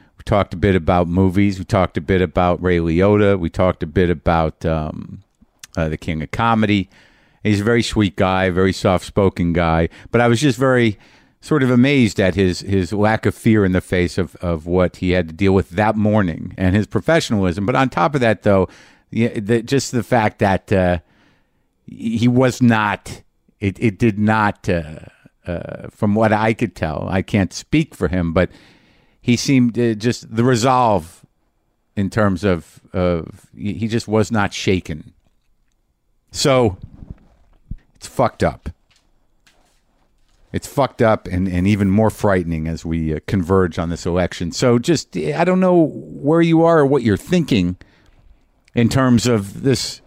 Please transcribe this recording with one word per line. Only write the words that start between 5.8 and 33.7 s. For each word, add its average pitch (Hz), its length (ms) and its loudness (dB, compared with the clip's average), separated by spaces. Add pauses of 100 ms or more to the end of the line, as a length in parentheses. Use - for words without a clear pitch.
the 78 100 -6
King 78 240 -6
of 76 80 -10
Comedy. 110 580 0 (540)
He's 101 200 0
a - 20 0
very 117 180 2
sweet 107 340 0
guy, 92 340 0
very 92 240 2
soft-spoken 90 800 0
guy, 82 340 2 (220)
but 117 100 2
I 120 80 4
was 117 140 2
just 127 160 0
very 123 400 2 (420)
sort - 220 0
of 127 80 2
amazed 127 500 2
at 92 140 2
his, 92 260 0
his 98 320 -2
lack 107 320 0
of 101 100 0
fear 107 300 2
in 92 80 0
the 92 80 0
face 90 380 -2
of, 87 240 -4
of 85 240 -4
what 90 300 0
he 90 160 -2
had 90 160 0
to 80 60 -14
deal 95 200 2
with 95 160 0
that 107 260 0
morning 104 640 -2
and 92 180 2
his 104 100 0
professionalism. 101 800 -2
But 107 120 -2
on 135 120 0
top 165 260 -2
of 143 60 -2
that, 113 220 0
though, 98 260 2 (420)
y-, 113 180 0
the, 113 340 -2
just 131 280 -4
the 120 120 -4
fact 110 380 -2
that, 98 300 0
uh, 90 280 2 (880)
he 113 420 -2
was 123 320 2
not, 110 640 0 (360)
it, 98 240 -4
it 104 160 -2
did 110 200 0
not, 107 500 0
uh, 78 380 -4 (400)
uh, - 420 -10
from 104 260 -2
what 110 200 2
I 110 180 2
could 107 220 -4
tell, 87 340 -4
I 92 140 -2
can't 95 320 0
speak - 400 -4
for 92 140 -2
him, 85 260 -2
but 90 160 2 (680)
he - 160 0
seemed, 123 440 2
uh, 117 160 0
just 110 420 -6
the 117 80 2
resolve 120 800 0 (720)
in 98 140 -2
terms 98 340 0
of, 90 360 -4 (120)
of, 90 540 -4 (100)
he, 104 160 -8